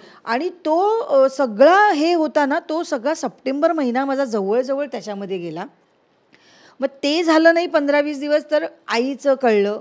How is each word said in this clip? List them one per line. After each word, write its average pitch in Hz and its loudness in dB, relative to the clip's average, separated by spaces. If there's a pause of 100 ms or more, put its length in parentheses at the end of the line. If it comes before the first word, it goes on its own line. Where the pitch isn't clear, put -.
(240)
आणि 262 -4
तो, 359 0
अ, 269 4
सगळा 285 4
हे 330 0
होता 311 0
ना, 285 -2 (100)
तो 320 -4
सगळा 285 -4
सप्टेंबर 285 -4
महिना 269 -2
माझा 277 -2
जवळजवळ 240 -2
त्याच्यामध्ये 202 -10
गेला. 170 -10 (1160)
मग 269 -2 (140)
ते 302 0
झालं 320 4
नाही 339 0
पंधरा 294 2
वीस 294 -6
दिवस, 294 0
तर 311 0 (220)
आईचं 262 0
कळलं. 214 2